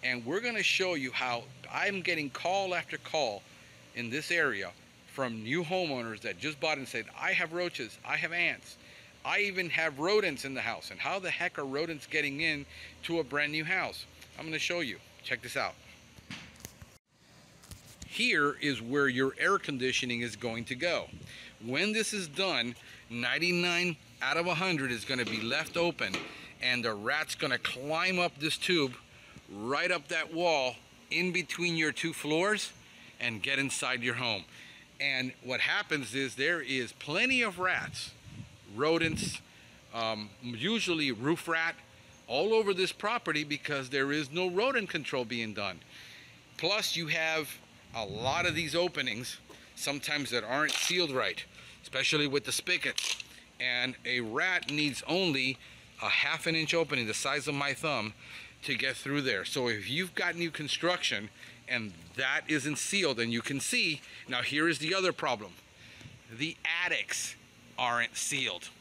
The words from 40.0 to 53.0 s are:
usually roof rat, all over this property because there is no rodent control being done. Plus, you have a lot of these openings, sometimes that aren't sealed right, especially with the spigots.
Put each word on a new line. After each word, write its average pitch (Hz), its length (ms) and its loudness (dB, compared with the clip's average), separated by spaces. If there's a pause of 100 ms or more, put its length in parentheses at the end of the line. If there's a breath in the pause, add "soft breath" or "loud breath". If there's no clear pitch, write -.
usually 151 680 0
roof 139 360 0
rat, 165 280 0 (500 loud breath)
all 170 300 4
over 202 180 6
this 180 180 2
property 202 520 0
because 143 480 -4
there 139 200 2
is 147 200 0
no 180 180 0
rodent 220 400 2
control 135 360 0
being 113 280 -2
done. 95 260 -4 (800 loud breath)
Plus, 202 380 2
you 165 100 -2
have 160 540 0 (340)
a 113 100 -4
lot 127 440 2
of 160 80 2
these 156 180 -2
openings, 131 640 0 (380 loud breath)
sometimes 143 560 -2
that 117 120 2
aren't 139 280 2
sealed 175 400 2
right, 110 320 0 (400 loud breath)
especially 147 420 4
with 143 200 2
the 135 60 -2
spigots. - 720 0 (360 loud breath)